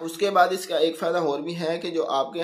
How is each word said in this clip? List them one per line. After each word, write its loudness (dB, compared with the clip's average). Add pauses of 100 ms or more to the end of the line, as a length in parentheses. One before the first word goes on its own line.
उसके -2
बाद 6
इसका -2
एक 2
फ़ायदा 0
और 0
भी -6
है -2
कि -8
जो 0
आपके -2